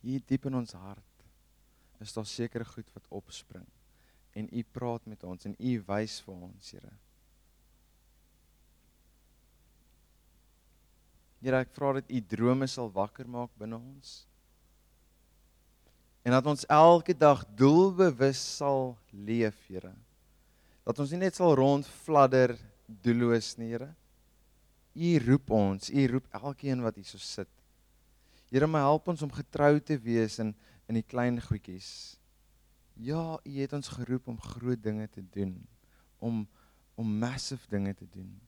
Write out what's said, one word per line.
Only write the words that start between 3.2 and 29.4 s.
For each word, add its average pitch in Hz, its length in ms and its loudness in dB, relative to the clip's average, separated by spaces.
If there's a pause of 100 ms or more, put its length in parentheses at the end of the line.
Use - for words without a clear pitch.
en 107 180 -10
u 117 120 -8
praat 120 420 -8
met 107 180 -18
ons 90 220 -14
en 101 140 -10
u 120 220 -4
wys 104 400 -6
vir 98 120 -18
ons, 92 380 -20
Here. 98 220 -20 (4000)
Here, 131 140 0
ek 131 160 0
vra 139 220 -2
dat 135 180 -6
u 127 100 -4
drome 123 460 0
sal 120 240 -8
wakker 101 360 -6
maak 120 300 -10
binne 110 200 -12
ons. 131 500 -20 (2000)
En 123 80 0
dat 127 140 4
ons 147 200 -2
elke 165 480 8
dag 147 320 6 (100)
doelbewus 143 1000 4
sal 131 400 -2 (140)
leef, 107 560 -2
Here. 92 280 -14 (880)
Dat - 160 -4
ons 143 120 -4
nie 175 80 -4
net 185 160 -2
sal 170 200 6
rondfladder 131 1040 4 (260)
doelloos 117 720 0
nie, 117 120 -10
Here. 127 260 -10 (1000)
U 170 240 2
roep 123 320 2
ons, 98 380 2
u 135 180 2
roep 127 260 -2
elkeen 131 480 -6
wat 110 140 -2
hier 98 100 -20
so - 120 -18
sit. - 300 -12 (1000)
Here, 135 180 2
maar 160 140 0
help 147 260 2
ons 170 140 -4
om 147 100 -6
getrou 147 480 2